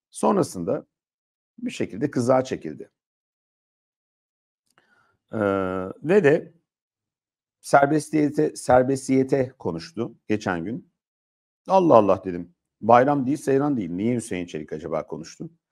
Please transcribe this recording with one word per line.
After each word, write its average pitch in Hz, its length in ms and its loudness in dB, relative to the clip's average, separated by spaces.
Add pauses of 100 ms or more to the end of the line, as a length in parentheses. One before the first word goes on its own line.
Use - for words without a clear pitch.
(100)
Sonrasında 151 760 -2 (720)
bir 247 120 -8
şekilde 113 400 -6
kızağa 131 340 2
çekildi. 78 460 -10 (2500)
Ee, 113 60 -6 (640)
ve 175 220 2
de 147 280 2 (1080)
serbestiyete, 147 960 0
serbestiyete 131 1000 0
konuştu 98 560 -8 (120)
geçen 101 380 -4
gün. 123 280 -12 (760)
Allah 175 280 4
Allah 98 300 6
dedim. 87 300 -8 (260)
Bayram 127 460 4
değil, 147 100 -2
seyran 139 400 0
değil. 87 140 -4
Niye 107 260 -2
Hüseyin 90 300 -6
Çelik 78 260 -10
acaba 78 340 -6
konuştu? - 440 -14 (220)